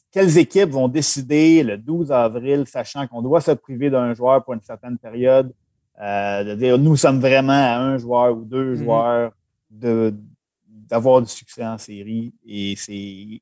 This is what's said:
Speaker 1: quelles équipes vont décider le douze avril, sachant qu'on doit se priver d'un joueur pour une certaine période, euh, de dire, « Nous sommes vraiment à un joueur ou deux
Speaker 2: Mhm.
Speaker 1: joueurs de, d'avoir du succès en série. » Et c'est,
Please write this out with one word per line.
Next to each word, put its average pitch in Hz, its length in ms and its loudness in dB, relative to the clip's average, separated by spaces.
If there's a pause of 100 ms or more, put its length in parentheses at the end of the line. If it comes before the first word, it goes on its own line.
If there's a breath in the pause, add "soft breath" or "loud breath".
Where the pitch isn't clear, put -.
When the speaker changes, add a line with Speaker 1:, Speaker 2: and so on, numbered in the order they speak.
(120)
Speaker 1:
quelles 185 260 4
équipes 185 320 4
vont 131 180 0
décider 147 760 2
le 104 140 -4
douze 147 340 -4
avril, 123 560 0
sachant 139 400 -8
qu'on 117 140 -10
doit 147 200 0
se 160 100 0
priver 135 380 -4
d'un 123 240 0
joueur 123 300 2
pour 127 100 -10
une 113 80 -8
certaine 120 360 -14
période, 127 560 0 (480)
euh, 101 420 -4
de 104 120 -8
dire, « 123 240 2
Nous 151 160 4
sommes 135 240 2
vraiment 135 340 2
à 127 260 2
un 135 180 -2
joueur 120 400 0
ou 113 60 -14
deux 131 320 -4
Speaker 2:
Mhm. 117 80 -6
Speaker 1:
joueurs 117 480 0 (400)
de, 113 420 -2 (540)
d'avoir 117 540 2
du 110 80 -6
succès - 360 -14
en 113 120 -10
série. » 110 560 -10 (120)
Et 101 320 -6
c'est, 101 640 -12